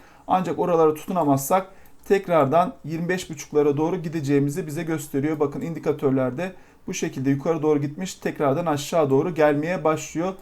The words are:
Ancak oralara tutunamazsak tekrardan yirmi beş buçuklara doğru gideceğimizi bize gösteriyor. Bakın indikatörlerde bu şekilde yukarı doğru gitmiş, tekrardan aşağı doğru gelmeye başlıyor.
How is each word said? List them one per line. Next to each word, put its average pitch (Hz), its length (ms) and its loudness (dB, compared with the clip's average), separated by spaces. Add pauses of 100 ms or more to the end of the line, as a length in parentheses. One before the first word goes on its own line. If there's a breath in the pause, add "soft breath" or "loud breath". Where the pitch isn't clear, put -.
(260 loud breath)
Ancak 175 320 0
oralara 160 360 4
tutunamazsak 160 720 0 (420 soft breath)
tekrardan 170 680 4 (100)
yirmi 165 240 -4
beş 180 220 -4
buçuklara 147 460 2
doğru 160 200 0
gideceğimizi 151 720 0
bize 156 160 -8
gösteriyor. 151 580 -4
Bakın 143 200 -8
indikatörlerde 147 920 -2 (340 soft breath)
bu 185 80 -8
şekilde 143 360 -2
yukarı 147 320 0
doğru 151 180 4
gitmiş, 143 340 -6
tekrardan 160 520 -2
aşağı 151 440 0
doğru 156 240 2
gelmeye 151 500 2
başlıyor. 156 580 -2